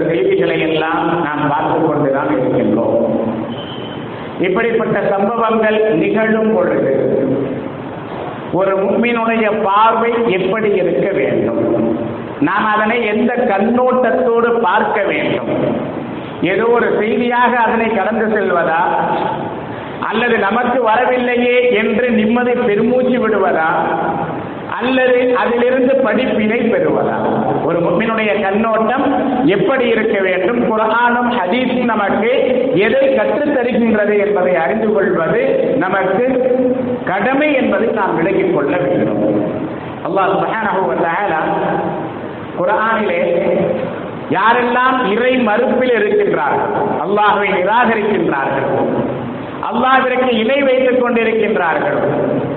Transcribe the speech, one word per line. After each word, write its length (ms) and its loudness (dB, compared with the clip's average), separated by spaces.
செய்திகளை 520 0
எல்லாம் 600 0
நாம் 260 -2
பார்த்து 380 0
கொண்டுதான் 400 0
இருக்கின்றோம். 920 0
இப்படிப்பட்ட 600 0
சம்பவங்கள் 840 2
நிகழும் 600 2
பொழுது 640 0
ஒரு 320 2
முஃமினுடைய 800 0
பார்வை 500 2
எப்படி 460 0
இருக்க 400 0
வேண்டும், 840 0
நாம் 240 0
அதனை 400 2
எந்த 300 0
கண்ணோட்டத்தோடு 1300 2
பார்க்க 420 0
வேண்டும்? 460 -2
ஏதோ 240 2
ஒரு 320 2
செய்தியாக 580 2
அதனை 300 2
கடந்து 400 0
செல்வதா, 560 0
அல்லது 380 0
நமக்கு 440 0
வரவில்லையே 880 2
என்று 380 0
நிம்மதி 420 2
பெருமூச்சு 640 2
விடுவதா, 500 0
அல்லது 560 2
அதிலிருந்து 600 2
படிப்பினை 640 0
பெறுவதா? 580 0
ஒரு 140 0
முஃமினுடைய 640 0
கண்ணோட்டம் 1040 0
எப்படி 420 2
இருக்க 320 0
வேண்டும்? 440 0
குர்ஆனும் 640 0
ஹதீஸும் 540 0
நமக்கு 460 0
எதை 400 2
கற்றுத் 420 0
தருகின்றது 680 2
என்பதை 300 2
அறிந்து 360 0
கொள்வது 840 0
நமக்கு 800 0
கடமை 500 0
என்பதை 320 0
நாம் 300 -2
விளங்கிக் 380 0
கொள்ள 220 0
வேண்டும். 720 0
அல்லாஹ் 160 -2
சுப்ஹானஹு 680 0
வ 80 -2
தஆலா 460 -2
குர்ஆனிலே 920 0
யாரெல்லாம் 800 2
இறை 260 2
மறுப்பில் 540 2
இருக்கின்றார்கள், 840 0
அல்லாஹ்வை 420 2
நிராகரிக்கின்றார்கள், 1400 0
அல்லாஹ்விற்கு 600 2
இணை 300 2
வைத்துக் 420 2
கொண்டிருக்கின்றார்கள், 920 0